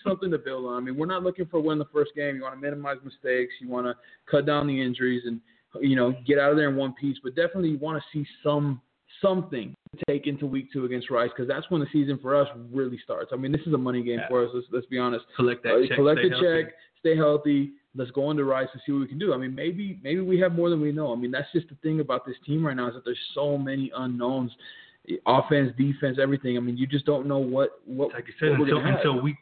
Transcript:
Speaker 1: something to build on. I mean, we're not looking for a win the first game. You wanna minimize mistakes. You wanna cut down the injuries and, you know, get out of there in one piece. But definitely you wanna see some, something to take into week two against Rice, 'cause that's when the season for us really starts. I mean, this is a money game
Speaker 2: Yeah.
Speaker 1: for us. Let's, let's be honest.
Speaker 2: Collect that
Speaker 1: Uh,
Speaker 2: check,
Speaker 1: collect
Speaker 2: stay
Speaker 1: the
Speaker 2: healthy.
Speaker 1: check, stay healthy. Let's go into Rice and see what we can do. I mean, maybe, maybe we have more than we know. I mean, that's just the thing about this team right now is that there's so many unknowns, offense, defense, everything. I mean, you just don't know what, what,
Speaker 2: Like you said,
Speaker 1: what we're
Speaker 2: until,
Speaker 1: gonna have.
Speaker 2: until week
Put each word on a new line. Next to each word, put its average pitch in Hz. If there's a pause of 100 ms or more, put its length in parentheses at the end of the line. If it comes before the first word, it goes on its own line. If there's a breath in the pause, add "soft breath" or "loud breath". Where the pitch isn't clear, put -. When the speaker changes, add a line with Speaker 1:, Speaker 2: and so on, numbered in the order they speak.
Speaker 1:
something 190
to 156
build 131
on. 123
I 123
mean, 131
we're 151
not 185
looking 180
for 170
a 160
win 156
the 147
first 147
game. 143
You 131
wanna 131
minimize 143
mistakes. 127
You 123
wanna 123 (360 soft breath)
cut 143
down 147
the 139
injuries 123
and, 117 (400 soft breath)
you 135
know, 127 (120)
get 143
out 143
of 151
there 147
in 135
one 135
piece. 139
But 127
definitely 170
you 147
wanna 151
see 147 (180)
some, 147 (400)
something 143 (220)
to -
take 143
into 143
week 135
two 131
against 123
Rice, 120
'cause 123
that's 139
when 170
the 143
season 143
for 135
us 143 (240)
really 127
starts. -
I 127
mean, 135
this 151
is 160
a 139
money 123
game 120
Speaker 2:
Yeah. -
Speaker 1:
for 123
us. 120
Let's, 123
let's 123
be 127
honest. 123 (100)
Speaker 2:
Collect 123
that 113
Speaker 1:
Uh, 127
Speaker 2:
check, 127
Speaker 1:
collect 143
Speaker 2:
stay 180
Speaker 1:
the 127
Speaker 2:
healthy. 165
Speaker 1:
check, - (260 soft breath)
stay 160
healthy. 147 (260)
Let's 127
go 139
into 147
Rice 131
and 127
see 147
what 139
we 131
can 135
do. 185
I 127
mean, 131
maybe, 185
maybe 151
we 185
have 180
more 170
than 160
we 147
know. 147
I -
mean, 123
that's 135
just 160
the 143
thing 156
about 127
this 127
team 156
right 135
now 123
is 117
that 127
there's 120 (140)
so 143
many 135
unknowns, 127 (720 loud breath)
offense, 135
defense, 139
everything. 135
I 120
mean, 120
you 131
just 139
don't 143
know 139
what, 131
what, 131
Speaker 2:
Like 120
you -
said, 151
Speaker 1:
what 139
we're 151
Speaker 2:
until, 147
Speaker 1:
gonna 143
have. 139
Speaker 2:
until 135
week 147